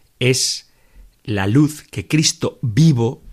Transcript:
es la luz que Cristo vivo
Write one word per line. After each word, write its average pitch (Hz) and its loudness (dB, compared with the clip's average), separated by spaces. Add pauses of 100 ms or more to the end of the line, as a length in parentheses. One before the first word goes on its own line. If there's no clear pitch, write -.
(200)
es - -2 (540)
la 98 -4
luz 143 2
que - -10
Cristo - -2
vivo 123 2